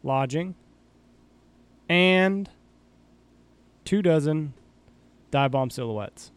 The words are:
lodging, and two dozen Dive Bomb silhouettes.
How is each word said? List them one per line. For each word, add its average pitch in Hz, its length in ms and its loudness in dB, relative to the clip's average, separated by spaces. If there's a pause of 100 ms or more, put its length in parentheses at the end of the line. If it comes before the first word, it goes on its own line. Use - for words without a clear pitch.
lodging, 135 520 -4 (1300)
and 185 600 2 (1400)
two 202 180 0
dozen 156 520 0 (760)
Dive 139 220 2
Bomb 131 180 0
silhouettes. 110 680 -10